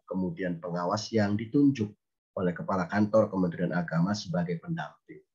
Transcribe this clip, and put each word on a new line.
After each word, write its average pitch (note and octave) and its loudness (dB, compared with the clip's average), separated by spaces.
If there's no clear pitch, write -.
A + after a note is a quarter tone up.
kemudian F2+ -4
pengawas F2 -2
yang G#2 2
ditunjuk A#2+ 2
oleh F2+ 0
kepala F2+ -2
kantor G#2 4
Kementerian F2+ 0
Agama E2+ 0
sebagai F2 -2
pendamping. - -10